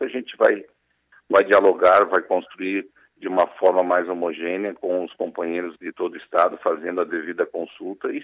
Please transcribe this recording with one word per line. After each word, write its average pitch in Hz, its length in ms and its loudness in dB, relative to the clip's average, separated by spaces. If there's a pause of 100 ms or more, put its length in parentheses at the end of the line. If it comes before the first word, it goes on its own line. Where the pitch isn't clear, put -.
a 135 80 -4
gente - 280 -10
vai, 107 280 2 (640)
vai 98 140 6
dialogar, 95 640 6
vai 90 160 0
construir 95 680 -6 (300)
de 95 100 -10
uma 92 180 2 (120)
forma 92 240 4
mais 90 260 0
homogênea 87 680 -4
com 90 300 -4
os 82 100 -12
companheiros 87 640 -6
de 87 120 -12
todo 87 220 -8
o 85 40 -16
estado, 90 440 0
fazendo 85 380 -4
a 87 40 -2
devida 85 420 -4
consulta, 90 640 -10
e 143 120 -8